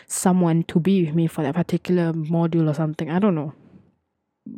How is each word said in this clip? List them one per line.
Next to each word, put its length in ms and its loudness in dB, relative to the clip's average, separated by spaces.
someone 580 2
to 160 -2
be 260 2
with 80 -6
me 140 2
for 160 -4
that 120 -2
particular 580 0
module 560 0
or 40 -2
something, 360 -4
I 100 0
don't 160 2
know. 180 -6